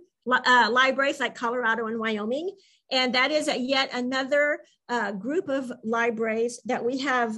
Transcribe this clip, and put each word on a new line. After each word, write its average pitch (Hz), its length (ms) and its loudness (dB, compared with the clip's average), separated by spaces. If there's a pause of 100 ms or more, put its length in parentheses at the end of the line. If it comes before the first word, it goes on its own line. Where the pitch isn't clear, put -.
(260)
li-, 262 200 2
uh, 247 260 6
libraries 262 480 2
like 247 160 -4
Colorado 233 520 -2
and 226 120 -4
Wyoming. 220 560 -4 (360)
And 254 220 2
that 262 180 2
is 302 180 2
a, 233 80 0
yet 269 360 0
another, 269 680 0 (280)
uh, 226 240 -2
group 254 380 -4
of 269 220 -4 (120)
libraries 226 840 -2
that 233 200 -2
we 262 140 -2
have, 247 380 0